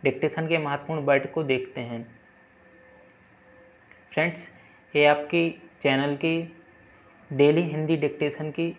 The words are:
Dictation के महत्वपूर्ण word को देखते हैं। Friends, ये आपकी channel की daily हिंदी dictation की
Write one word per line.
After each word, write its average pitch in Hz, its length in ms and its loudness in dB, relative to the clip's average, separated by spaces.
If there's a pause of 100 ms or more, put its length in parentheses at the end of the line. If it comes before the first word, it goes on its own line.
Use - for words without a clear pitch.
Dictation 156 440 0
के 165 100 0
महत्वपूर्ण 147 460 -4
word 139 280 2
को 160 140 -4
देखते 127 380 -4
हैं। 117 200 -10 (2000)
Friends, 165 360 -4 (460)
ये 147 140 6
आपकी 165 420 2 (340)
channel 139 340 0
की 165 200 -2 (960)
daily 147 320 6
हिंदी 156 360 -2
dictation 147 520 -4
की 165 280 -4